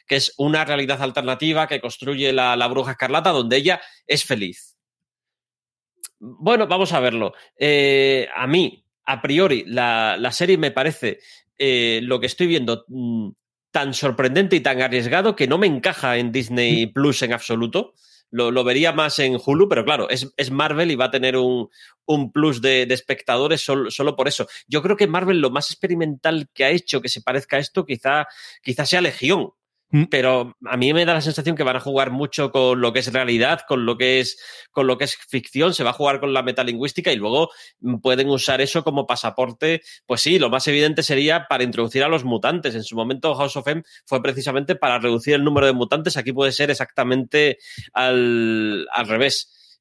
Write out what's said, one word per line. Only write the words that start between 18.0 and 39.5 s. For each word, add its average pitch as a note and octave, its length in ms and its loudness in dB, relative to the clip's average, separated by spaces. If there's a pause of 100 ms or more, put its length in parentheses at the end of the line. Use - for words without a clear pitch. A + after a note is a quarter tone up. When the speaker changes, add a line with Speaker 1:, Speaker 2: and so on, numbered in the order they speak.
Speaker 1:
Lo, A#2+ 220 0
lo B2+ 140 2
vería C#3+ 260 2
más D3+ 280 0
en C3 240 2
Hulu, E3 260 4
pero A#2+ 160 0
claro, C#3+ 240 0
es, C3 260 -4
es C3+ 160 -4
Marvel D3+ 400 0
y C#3+ 40 0
va B2+ 100 2
a B2 60 -2
tener C3 260 0
un, B2+ 320 0 (360)
un C#3+ 280 0
plus D3+ 280 2
de, C3 240 2
de A#2+ 80 0
espectadores C3+ 680 0
sol-, C3+ 280 -2
solo C#3+ 280 -4
por C3 100 0
eso. C3+ 200 -4 (200)
Yo D3 140 0
creo G3 160 0
que G3+ 100 4
Marvel F3+ 320 2
lo C#3 100 2
más C#3 220 -4
experimental D#3+ 840 -2
que C3+ 120 0
ha C3+ 60 4
hecho E3 280 -2
que A#2+ 80 -8
se A#2 140 -6
parezca C3+ 340 -2
a C3+ 40 2
esto D3+ 260 -4
quizá, C#3 420 -2 (340)
quizá C3 240 -4
sea F3+ 140 0
Legión. D3 520 -2 (380)
Speaker 2:
Mm. D3 220 4
Speaker 1:
Pero B2+ 540 0
a A#2 100 -4
mí C3 180 2
me E3+ 120 4
da E3+ 80 2
la D#3+ 80 0
sensación D3+ 340 -2
que D#3 80 -2
van B2+ 140 0
a - 20 -2
jugar C3+ 320 0
mucho C#3 400 -4
con B2+ 300 2
lo A#2 100 0
que B2 80 0
es B2 140 -6
realidad, B2+ 520 2
con B2+ 200 -2
lo A#2 120 -2
que B2+ 220 2
es, - 180 -4 (340)
con C#3 140 0
lo B2+ 120 2
que C#3 80 -2
es C3 100 -6
ficción, C#3+ 580 -4
se C#3 120 -4
va A#2+ 60 0
a - 20 -4
jugar C#3 260 0
con C#3 140 -2
la C3 100 0
metalingüística B2+ 720 -4
y - 20 2
luego, A#2+ 360 0 (280)
mm, B2 200 -4
pueden C3 280 2
usar C3+ 320 0
eso C#3 240 0
como C#3 240 -2
pasaporte. B2+ 720 -2 (240)